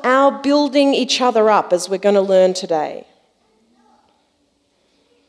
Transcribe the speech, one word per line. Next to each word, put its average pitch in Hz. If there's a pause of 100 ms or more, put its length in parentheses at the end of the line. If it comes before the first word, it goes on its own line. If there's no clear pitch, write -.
our 269
building 277
each 247
other 226
up, 185
as 175
we're 190
gonna 202
learn 185
today. 160 (2250)